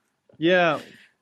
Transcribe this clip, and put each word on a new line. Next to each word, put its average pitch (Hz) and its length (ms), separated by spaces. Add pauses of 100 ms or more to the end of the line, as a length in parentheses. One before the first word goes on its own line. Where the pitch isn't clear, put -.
(380)
Yeah. 165 420 (420)